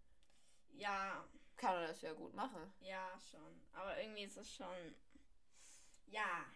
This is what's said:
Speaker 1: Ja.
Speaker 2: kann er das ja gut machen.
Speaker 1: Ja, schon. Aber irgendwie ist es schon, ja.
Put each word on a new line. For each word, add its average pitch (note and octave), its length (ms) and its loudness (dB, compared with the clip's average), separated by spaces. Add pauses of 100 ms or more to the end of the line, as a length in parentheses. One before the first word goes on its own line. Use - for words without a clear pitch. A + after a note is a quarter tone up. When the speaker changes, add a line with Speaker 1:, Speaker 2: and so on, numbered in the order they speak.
(760)
Speaker 1:
Ja. G3 480 4 (320)
Speaker 2:
kann G3 180 8
er E3+ 140 6
das E3+ 140 0
ja D#3+ 100 2
gut - 220 -4
machen. G3+ 460 2
Speaker 1:
Ja, F#3 380 -2 (120)
schon. E3 300 -12 (120)
Aber F3+ 280 0
irgendwie G#3+ 240 0
ist G3+ 120 -6
es G#3 180 -8
schon, F3+ 400 -4 (1120)
ja. F#3 380 4 (120)